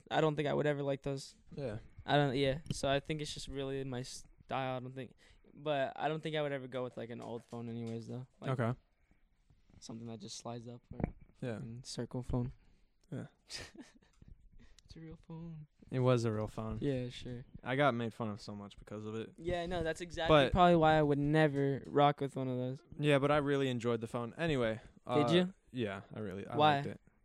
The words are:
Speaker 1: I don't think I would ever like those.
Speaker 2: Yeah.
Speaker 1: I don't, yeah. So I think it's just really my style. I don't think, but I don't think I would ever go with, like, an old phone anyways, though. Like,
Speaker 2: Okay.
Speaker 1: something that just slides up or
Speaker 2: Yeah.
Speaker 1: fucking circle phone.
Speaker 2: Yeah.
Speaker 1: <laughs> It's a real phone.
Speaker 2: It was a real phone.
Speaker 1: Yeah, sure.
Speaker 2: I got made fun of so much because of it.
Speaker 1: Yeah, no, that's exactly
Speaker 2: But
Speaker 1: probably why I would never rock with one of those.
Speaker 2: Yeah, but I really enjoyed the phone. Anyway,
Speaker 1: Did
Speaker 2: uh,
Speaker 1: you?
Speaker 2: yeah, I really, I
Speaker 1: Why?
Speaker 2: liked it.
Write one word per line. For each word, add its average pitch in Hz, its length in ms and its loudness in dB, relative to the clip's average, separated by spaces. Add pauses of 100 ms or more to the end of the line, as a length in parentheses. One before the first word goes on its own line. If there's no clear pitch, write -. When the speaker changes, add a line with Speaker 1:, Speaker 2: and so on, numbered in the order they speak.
(100)
Speaker 1:
I 147 100 4
don't 156 160 4
think 151 120 0
I 139 60 2
would 143 120 2
ever 143 160 2
like 139 200 -2
those. 139 320 -6 (220)
Speaker 2:
Yeah. 123 200 -6 (300)
Speaker 1:
I 143 100 4
don't, 143 200 4
yeah. 139 200 4 (160)
So - 160 -2
I 139 120 4
think 156 220 -4
it's 151 100 -8
just - 160 -12
really 135 360 -4
my 127 180 -4
style. - 760 -6
I 123 40 -4
don't 127 140 -10
think, 131 180 -10 (440)
but 147 400 0
I 147 120 -2
don't 156 140 -2
think 156 140 -4
I 151 60 0
would 147 100 -2
ever 131 160 -6
go 127 160 -4
with, 123 140 -8
like, 117 100 -8
an 120 140 -10
old 113 280 -8
phone 117 200 -8
anyways, 117 380 -6
though. 123 180 -8 (160)
Like, 147 80 -2 (100)
Speaker 2:
Okay. 120 180 0 (1000)
Speaker 1:
something 113 280 -12
that 113 120 -10
just 107 180 -12
slides 117 300 -10
up 120 140 -16 (100)
or 123 80 -12 (400)
Speaker 2:
Yeah. 123 140 -4
Speaker 1:
fucking 117 300 -10
circle 123 380 -6
phone. 123 300 -2 (580)
Speaker 2:
Yeah. 127 140 -8 (240)
Speaker 1:
<laughs> - 80 -14 (1300)
It's - 100 -20
a 165 40 -18
real 160 260 -14
phone. 165 300 -12 (340)
Speaker 2:
It 131 80 -2
was 123 260 4
a 117 60 2
real 107 160 -2
phone. 110 340 -6
Speaker 1:
Yeah, 127 300 -2
sure. 120 340 -12 (200)
Speaker 2:
I 123 100 -2
got 139 200 6
made 117 200 -2
fun 113 160 -4
of 101 100 -8
so 104 140 -12
much 101 240 -14
because 107 280 -12
of 110 100 -6
it. 113 200 -8
Speaker 1:
Yeah, 170 300 -4
no, 175 160 -2
that's 160 180 -4
exactly 170 360 0
Speaker 2:
But 135 160 6
Speaker 1:
probably 175 240 8
why 156 220 8
I 156 40 6
would 143 160 2
never 143 680 4
rock 143 340 4
with 139 160 -4
one 131 100 -2
of 127 100 -2
those. 127 220 -4 (220)
Speaker 2:
Yeah, 147 180 6
but 143 140 4
I 151 60 6
really 139 300 2
enjoyed 117 320 0
the 117 60 -8
phone. 117 320 -4
Anyway, 127 400 2 (340)
Speaker 1:
Did 143 140 4
Speaker 2:
uh, - 60 4
Speaker 1:
you? 180 200 4 (200)
Speaker 2:
yeah, 107 280 -4 (140)
I 110 60 -8
really, 101 260 -6
I - 100 -6
Speaker 1:
Why? 151 200 6
Speaker 2:
liked 139 100 -2
it. - 140 -8 (240)